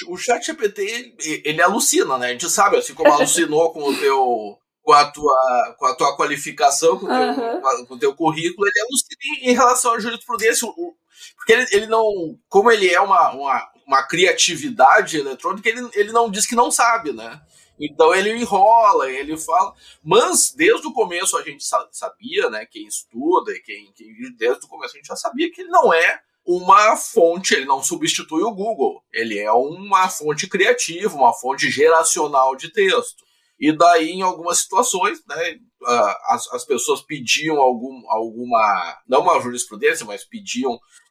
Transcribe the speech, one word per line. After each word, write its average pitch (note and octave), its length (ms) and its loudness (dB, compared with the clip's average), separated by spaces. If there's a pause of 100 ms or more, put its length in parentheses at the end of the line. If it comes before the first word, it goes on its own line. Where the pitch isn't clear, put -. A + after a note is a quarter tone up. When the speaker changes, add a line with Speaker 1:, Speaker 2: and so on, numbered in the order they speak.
Speaker 1:
o F3+ 80 -10
chat A#3+ 280 -2
G D#4+ 100 -8
P A#3 160 -4
T, G3+ 120 -8
ele, G#3+ 640 -8
ele D3+ 180 0
alucina, E3+ 560 0
né? B2 100 -4
A - 40 -2
gente C#3 180 -6
sabe, F#3 260 2
assim E3 180 -2
como D3+ 180 4
alucinou D#3+ 600 2
com D#3 120 -10
o C#3 120 -2
teu, B2 640 -2 (240)
com D3+ 120 2
a D3 100 6
tua, C3 720 0
com C#3 80 -2
a B2+ 80 0
tua C#3 220 0
qualificação, D3 840 0
com F#3+ 60 -10
o - 40 -6
teu, B3 100 0
Speaker 2:
Aham. B3 420 -2
Speaker 1:
com - 80 -2
a, A#4+ 180 -4
com - 80 -16
o - 40 -16
teu C#3 180 -2
currículo, F3 500 -2
ele - 140 -2
alucina B3 420 -6
em, C4+ 280 -4
em B3 40 4
relação B3 380 2
à A3 80 -2
jurisprudência, A#3 680 -2
o, G3+ 40 -8
o, E4+ 240 -12 (420)
porque - 160 2
ele, B3 200 4
ele G#3+ 140 2
não, G#3 520 -2 (100)
como G#3 220 4
ele G3+ 180 4
é F3 120 4
uma, F#3+ 320 4
uma, C3+ 360 -4 (180)
uma C3+ 180 2
criatividade D#3+ 1120 2
eletrônica, E3+ 500 -4
ele, A#3+ 240 -6
ele G#3 200 -2
não A#3 180 2
diz G#3 160 -2
que A#3+ 80 -6
não B3+ 160 2
sabe, A3+ 420 0
né? A2+ 280 -14 (380)
Então D3+ 360 2
ele G3+ 180 0
enrola, G3+ 800 4
ele C#3+ 260 -8
fala, F3 360 0 (300)
mas A#3+ 540 2
desde G3 300 2
o C4 60 -10
começo F#3 440 -2
a D#3+ 60 -4
gente C#3+ 220 -14
sa-, - 280 -4
sabia, D3 580 -6
né, A2 160 -10
quem G#2+ 200 -18
estuda B2+ 680 -4
e F#2 80 -12
quem, G#2 340 -18
quem, A2 200 -20 (220)
desde A#2 280 -4
o - 40 -20
começo D#3 260 -16
a - 20 -20
gente C#3+ 100 -20
já F#3+ 100 -12
sabia E4 360 -6
que F4+ 80 -20
ele F4 100 -14
não D#4 220 4
é F3 280 2 (240)
uma F#3+ 520 4
fonte, E3+ 580 2
ele C3+ 120 -2
não C#3 160 0
substitui E3 600 -4
o A3 120 -2
Google, F#3 480 -4 (100)
ele A2 260 -4
é G#2+ 140 -2
uma F#3 560 0
fonte D3+ 400 -6
criativa, G3 640 -2
uma B2+ 180 4
fonte C3+ 380 -4
geracional D3 840 2
de D#3+ 160 -14
texto. F#3 520 0 (360)
E D3+ 120 2
daí, E3 380 4
em F#3 120 -6
algumas E3+ 380 -4
situações, F#3 680 -2
né, D#3+ 320 -8 (260)
a, A#2 500 -2
as, - 180 -8
as B2 120 -10
pessoas C3+ 380 -2
pediam D3+ 580 -4
algum, B2+ 480 -2
alguma, A2 1000 -2
não C3 140 2
uma E3 200 2
jurisprudência, B2 680 -6
mas G2+ 180 -14
pediam A#2 540 -8 (320)